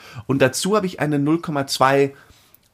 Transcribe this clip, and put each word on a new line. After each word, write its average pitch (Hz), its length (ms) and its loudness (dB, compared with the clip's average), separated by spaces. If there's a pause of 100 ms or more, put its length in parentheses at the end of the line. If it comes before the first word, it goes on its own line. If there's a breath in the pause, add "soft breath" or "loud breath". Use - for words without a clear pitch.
(260 loud breath)
Und 135 140 -2
dazu 170 360 2
habe 196 100 0
ich 180 140 -10
eine 147 180 0
null 151 240 0
Komma 143 240 -4
zwei 139 480 2 (580 soft breath)